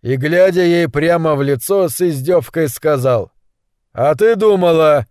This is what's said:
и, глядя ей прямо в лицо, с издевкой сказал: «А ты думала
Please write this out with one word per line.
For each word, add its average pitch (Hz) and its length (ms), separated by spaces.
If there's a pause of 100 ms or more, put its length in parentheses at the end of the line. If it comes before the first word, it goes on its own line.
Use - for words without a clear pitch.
и, 127 160
глядя 175 460
ей 170 260
прямо 160 460
в 139 80
лицо, 156 460
с - 120
издевкой 160 680
сказал: 127 640 (600)
«А 143 220
ты 220 220
думала 165 760